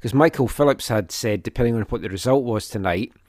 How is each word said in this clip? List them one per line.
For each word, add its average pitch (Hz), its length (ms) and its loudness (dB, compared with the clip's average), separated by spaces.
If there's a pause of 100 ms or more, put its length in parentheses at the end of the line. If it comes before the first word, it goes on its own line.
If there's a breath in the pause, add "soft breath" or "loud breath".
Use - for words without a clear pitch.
'cause 113 100 -4
Michael 139 360 4
Phillips 143 400 0
had 107 240 -2
said, 104 300 -2
depending 117 340 0
on 110 60 -2
what 101 200 -6
the 90 80 -6
result 127 340 0
was 110 240 -4
tonight, 95 440 -2 (160)